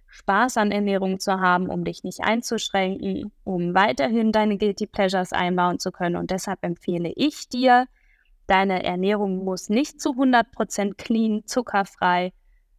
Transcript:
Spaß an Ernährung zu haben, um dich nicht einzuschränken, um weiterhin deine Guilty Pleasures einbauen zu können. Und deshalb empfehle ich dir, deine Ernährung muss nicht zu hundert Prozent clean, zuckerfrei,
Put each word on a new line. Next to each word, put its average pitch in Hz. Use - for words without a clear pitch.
Spaß 226
an 208
Ernährung 196
zu 190
haben, 180
um 175
dich 170
nicht -
einzuschränken, 196
um 175
weiterhin 226
deine 214
Guilty 202
Pleasures 190
einbauen 180
zu 185
können. 175
Und 170
deshalb 190
empfehle 175
ich -
dir, 247
deine 190
Ernährung 190
muss 185
nicht 240
zu 285
hundert 247
Prozent 202
clean, 220
zuckerfrei, 185